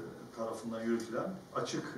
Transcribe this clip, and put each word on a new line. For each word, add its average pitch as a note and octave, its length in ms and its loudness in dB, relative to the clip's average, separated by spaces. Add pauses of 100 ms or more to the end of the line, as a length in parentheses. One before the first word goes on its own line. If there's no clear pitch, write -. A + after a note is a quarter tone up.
(380)
tarafından A2+ 440 0
yürütülen A#2 520 4 (220)
açık - 280 2 (140)